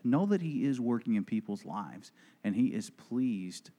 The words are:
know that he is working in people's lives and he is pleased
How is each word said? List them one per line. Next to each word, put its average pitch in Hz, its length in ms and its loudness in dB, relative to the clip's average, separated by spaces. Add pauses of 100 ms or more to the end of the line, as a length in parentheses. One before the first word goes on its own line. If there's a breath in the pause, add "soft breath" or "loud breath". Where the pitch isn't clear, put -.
know 143 220 4
that 202 140 2
he 151 240 0
is 135 160 2
working 117 360 2
in 101 80 2
people's 107 400 -2
lives - 480 -8 (320 soft breath)
and 101 100 2
he 120 140 4
is - 220 -4
pleased 113 880 -4